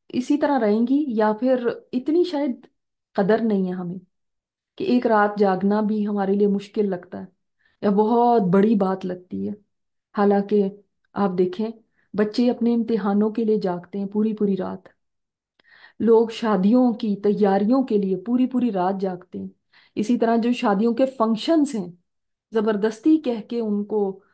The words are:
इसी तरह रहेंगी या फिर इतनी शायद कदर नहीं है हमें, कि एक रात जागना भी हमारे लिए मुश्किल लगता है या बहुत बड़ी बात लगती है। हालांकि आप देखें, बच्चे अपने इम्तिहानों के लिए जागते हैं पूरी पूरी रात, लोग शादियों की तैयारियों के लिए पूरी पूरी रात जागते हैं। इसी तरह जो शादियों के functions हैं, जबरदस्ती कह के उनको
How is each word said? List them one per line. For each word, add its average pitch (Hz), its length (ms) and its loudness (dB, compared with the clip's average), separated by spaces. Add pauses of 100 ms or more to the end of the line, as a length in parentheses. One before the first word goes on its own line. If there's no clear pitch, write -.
(140)
इसी 269 240 0
तरह 285 200 0
रहेंगी 240 520 2
या 214 240 0
फिर 240 600 -2
इतनी 311 320 0
शायद 285 420 -4 (480)
कदर 214 260 2
नहीं 202 260 0
है 180 60 -6
हमें, 180 260 -8 (800)
कि - 80 -8 (100)
एक 247 120 0
रात 208 320 2
जागना 196 420 2
भी 214 220 -2
हमारे 202 320 -2
लिए 202 120 2
मुश्किल 202 400 -2
लगता 190 320 -8
है 190 80 -14 (560)
या 202 80 2
बहुत 233 520 4
बड़ी 196 320 4
बात 185 300 -2
लगती 190 400 -8
है। 208 100 -8 (600)
हालांकि 202 460 2 (540)
आप 196 160 0
देखें, 185 400 -2 (420)
बच्चे 214 360 0
अपने 233 240 0
इम्तिहानों 214 580 0
के 226 140 -4
लिए 214 140 0
जागते 180 400 -6
हैं 196 80 -6
पूरी 214 260 -2
पूरी 202 220 -2
रात, 185 340 -8 (1080)
लोग 226 320 4
शादियों 226 640 2
की 214 220 -4
तैयारियों 202 680 2
के 220 140 0
लिए 190 200 -2
पूरी 247 300 0
पूरी 247 220 -2
रात 190 260 -2
जागते 185 440 -8
हैं। 190 100 -10 (480)
इसी 214 200 0
तरह 233 200 2
जो 233 160 0
शादियों 226 400 0
के 262 120 0
functions 262 680 0
हैं, 180 220 -10 (560)
जबरदस्ती 220 640 2
कह 240 240 -4
के 233 180 -6
उनको 208 500 -2 (240)